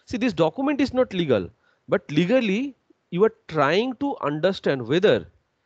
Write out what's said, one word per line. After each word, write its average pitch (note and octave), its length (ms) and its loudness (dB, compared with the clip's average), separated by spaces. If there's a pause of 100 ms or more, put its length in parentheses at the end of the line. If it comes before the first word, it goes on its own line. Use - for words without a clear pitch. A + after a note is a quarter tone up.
See, - 140 -6
this A3+ 140 0
document C4 480 0
is C4+ 140 -2
not B3 180 0
legal, B2+ 360 0 (400)
but - 240 -2
legally A3+ 640 0 (340)
you F3 140 2
are A3 100 2 (140)
trying D#3+ 460 0
to C#4+ 260 -6
understand D3+ 680 -2
whether C#3 400 2 (400)